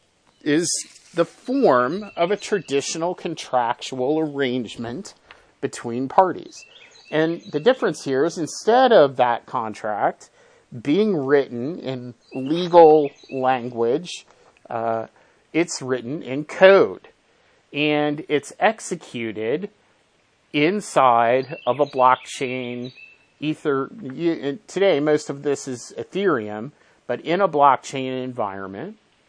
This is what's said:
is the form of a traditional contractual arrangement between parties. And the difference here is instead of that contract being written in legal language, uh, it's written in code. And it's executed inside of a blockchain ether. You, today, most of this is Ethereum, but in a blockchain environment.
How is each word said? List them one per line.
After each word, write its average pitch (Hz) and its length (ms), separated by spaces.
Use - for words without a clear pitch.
is 151 300
the 165 100
form 190 920
of 175 140
a 208 60
traditional 165 760
contractual 131 1080
arrangement 131 920
between 123 460
parties. - 580
And 160 300
the 151 80
difference 214 460
here 135 220
is 170 100
instead 240 560
of 143 240
that 123 300
contract 110 800
being 190 340
written 135 640
in 123 340
legal 156 760
language, 127 920
uh, 113 380
it's 170 260
written 131 420
in 135 220
code. 156 640
And 147 560
it's 143 320
executed 147 1080
inside 135 1040
of 123 140
a 143 60
blockchain 127 1040
ether. 143 500
You, 143 680
today, 180 340
most 151 300
of 139 120
this 143 240
is 123 300
Ethereum, 120 760
but 120 160
in 165 180
a 196 80
blockchain 131 760
environment. 110 760